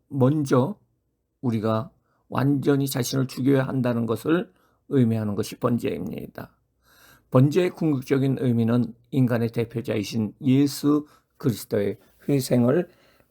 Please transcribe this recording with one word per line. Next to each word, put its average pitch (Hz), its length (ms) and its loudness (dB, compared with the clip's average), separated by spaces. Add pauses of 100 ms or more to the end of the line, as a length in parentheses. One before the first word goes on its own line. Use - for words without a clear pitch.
먼저 143 720 2 (600)
우리가 113 500 -2 (380)
완전히 139 580 2
자신을 135 400 -2
죽여야 131 400 0
한다는 120 380 -2
것을 151 460 -2 (360)
의미하는 113 480 0
것이 107 220 -6
번제입니다. - 1000 -6 (760)
번제의 151 420 4
궁극적인 135 680 0
의미는 117 560 0 (160)
인간의 117 380 2
대표자이신 113 920 -4
예수 143 640 2 (320)
그리스도의 104 600 -4 (280)
회생을 135 640 2 (400)